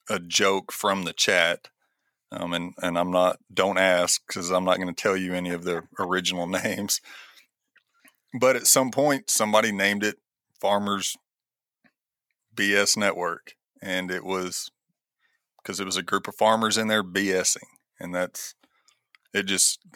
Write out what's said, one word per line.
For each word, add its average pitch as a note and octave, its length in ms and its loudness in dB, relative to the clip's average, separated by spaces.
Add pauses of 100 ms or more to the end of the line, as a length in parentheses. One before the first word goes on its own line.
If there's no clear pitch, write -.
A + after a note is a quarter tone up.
a G#2 100 -2
joke F#2+ 520 0
from G2 320 -2
the E2+ 100 -6
chat. F2 560 2 (600)
Um, F2 220 -6
and, F2 280 -4
and F2 180 -2
I'm F2+ 120 0
not, F2+ 280 2 (140)
don't F#2+ 260 2
ask, F2+ 480 4
'cause F2+ 240 -6
I'm F#2 140 2
not F#2 140 4
gonna F2+ 140 -6
tell G2 240 0
you F#2 160 -4
any F2+ 180 -4
of F2 120 -6
the E2+ 200 -4 (140)
original F2+ 500 -2
<laughs> F2+ 160 -2
names. G2+ 360 -4 (1400)
But B2+ 180 6
at A#2 100 -2
some C3 240 4
point, C#3 380 0
somebody G#2+ 420 2
named G2+ 320 0
it G#2 140 -2 (420)
Farmers G2+ 580 0 (1400)
B G2+ 220 0
S G2+ 220 2
Network, F2 580 -2 (260)
and F#2 300 -4
it F#2 120 -4
was F#2 460 -6 (960)
'cause F#2+ 160 -8
it G2 60 -4
was F#2 120 -4
a F#2 60 -4
group F#2 240 -4
of - 80 -12
farmers A2 420 4
in A2 100 0
there G#2+ 160 2
B F#2+ 280 0
S F#2 260 2
ing, - 120 -18 (300)
and F2 160 -10
that's, - 400 -6 (800)
it G2+ 100 0
just, F#2+ 360 0 (160)